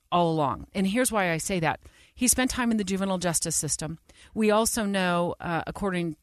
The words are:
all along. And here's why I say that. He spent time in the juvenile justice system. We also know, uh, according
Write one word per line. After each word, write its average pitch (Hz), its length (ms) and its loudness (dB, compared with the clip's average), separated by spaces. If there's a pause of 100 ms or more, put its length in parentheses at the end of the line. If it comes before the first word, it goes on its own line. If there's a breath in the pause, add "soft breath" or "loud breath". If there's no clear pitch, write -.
(120)
all 170 200 4
along. 147 420 -2
And 196 140 0
here's 233 240 0
why 190 200 2
I 160 60 0
say 185 220 -2
that. 151 220 0 (340 soft breath)
He 247 120 0
spent 254 240 2
time 240 180 0
in 226 80 2
the 208 60 0
juvenile 190 340 -2
justice 170 380 -2
system. 160 420 -4 (380 loud breath)
We 214 160 4
also 220 340 2
know, 180 560 0
uh, 170 240 -4
according 175 580 -4